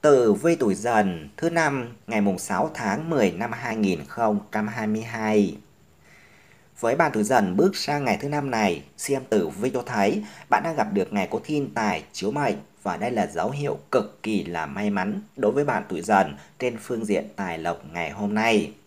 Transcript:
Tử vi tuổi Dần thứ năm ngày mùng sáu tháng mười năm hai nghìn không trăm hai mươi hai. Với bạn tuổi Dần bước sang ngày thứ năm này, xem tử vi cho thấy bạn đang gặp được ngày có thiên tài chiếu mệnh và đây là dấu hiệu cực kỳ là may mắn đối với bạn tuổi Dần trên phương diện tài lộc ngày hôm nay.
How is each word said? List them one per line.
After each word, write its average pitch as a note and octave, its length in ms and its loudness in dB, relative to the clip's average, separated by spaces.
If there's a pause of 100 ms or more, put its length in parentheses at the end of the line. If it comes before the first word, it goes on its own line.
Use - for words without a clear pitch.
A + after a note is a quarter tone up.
Tử B2+ 320 8
vi E3 240 2
tuổi G#2+ 180 2
Dần G2 600 0
thứ E3+ 140 0
năm C#3 460 0 (100)
ngày A2 140 0
mùng G2 180 2
sáu A#2 360 -2
tháng A#2+ 360 -2
mười A#2+ 200 4
năm A2 220 -6
hai A#2+ 240 -6
nghìn F#2 300 0
không G#2+ 340 0 (120)
trăm G#2+ 160 -2
hai A2 180 -6
mươi G#2+ 160 -2
hai. G#2+ 540 2 (1200)
Với A#2 160 2
bạn D#3+ 180 4
tuổi G#2+ 100 2
Dần G#2+ 320 4
bước F#3 200 4
sang C#3+ 280 -2
ngày A#2 160 2
thứ C#3+ 80 -4
năm C#3+ 220 -2
này, G2 320 0 (140)
xem C3+ 340 -2
tử F#2 180 2
vi G2 220 -4
cho B2 160 -2
thấy B2 380 2 (260)
bạn - 140 4
đang E3 120 -2
gặp G#2 160 0
được G2 200 0
ngày G2+ 180 0
có A2+ 140 -2
thiên C#3+ 300 -4
tài G2 380 -2
chiếu G2 180 -4
mệnh C#3 260 -2 (260)
và F2+ 140 -4
đây G#2 140 -4
là G#2 160 0
dấu E2 240 -2
hiệu C#3+ 280 -4 (120)
cực G#2+ 320 -2
kỳ G#2 220 -2
là E2 220 -4
may G2 240 -4
mắn G2+ 300 -2 (160)
đối G#2 160 2
với C#3+ 120 0
bạn A2 240 -2
tuổi E2+ 140 -6
Dần F#2+ 340 2 (220)
trên A#2+ 220 -4
phương A2+ 240 -6
diện G#2 320 -2
tài F2 220 -6
lộc E2+ 200 -4 (140)
ngày E2+ 180 -4
hôm G#2 240 -4
nay. G#2+ 380 2 (140)